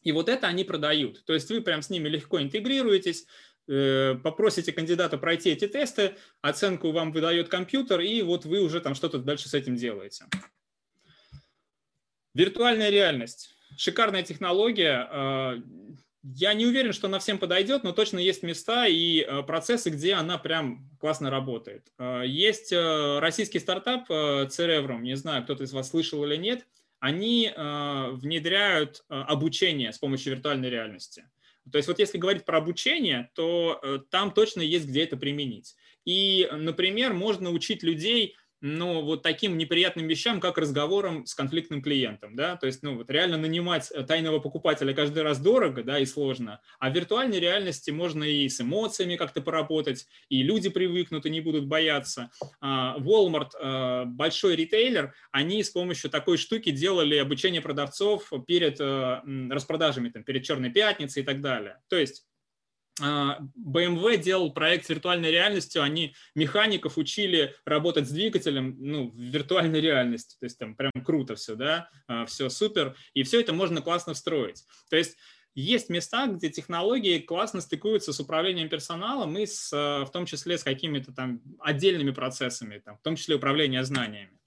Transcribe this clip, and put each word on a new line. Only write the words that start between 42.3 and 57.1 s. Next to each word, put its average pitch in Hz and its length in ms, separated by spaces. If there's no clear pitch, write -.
да, 170 200
то 139 120
есть, 131 160
ну, 139 120
вот 113 140
реально 165 260
нанимать, 165 560
э, 139 120
тайного 160 340
покупателя 143 560
каждый 147 300
раз 147 160
дорого, 165 420
да, 135 160
и 135 80
сложно, 127 540
а 131 120
в 135 40
виртуальной 208 460
реальности 175 500
можно 156 340
и 147 240
с 131 120
эмоциями 180 560
как-то 160 260
поработать, 151 640
и 131 160
люди 190 260
привыкнут 175 560
и 151 40
не 160 100
будут 156 260
бояться. 143 640
А, 131 400
Walmart, 160 500
э, 131 460
большой 160 500
ритейлер, 170 560
они 175 320
с - 60
помощью 180 400
такой 160 280
штуки 220 320
делали 151 460